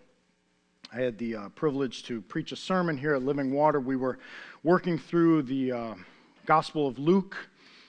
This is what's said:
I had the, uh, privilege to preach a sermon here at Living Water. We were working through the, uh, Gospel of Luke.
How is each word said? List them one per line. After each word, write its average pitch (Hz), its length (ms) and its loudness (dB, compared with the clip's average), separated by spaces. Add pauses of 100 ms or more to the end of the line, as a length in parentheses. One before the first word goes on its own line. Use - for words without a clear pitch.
(920)
I 117 80 -6
had 123 160 -2
the, 113 180 -6
uh, 101 140 -12
privilege 135 540 -4
to 117 180 -8
preach 156 300 -10
a 135 40 -10
sermon 175 440 -2
here 147 160 0
at 131 80 -2
Living 139 280 -2
Water. 147 280 2
We 131 160 -2
were 127 240 -4 (420)
working 170 380 2
through 165 420 4
the, 131 300 -2
uh, 117 240 -6 (500)
Gospel 156 420 2
of 127 120 -4
Luke. 180 360 2 (540)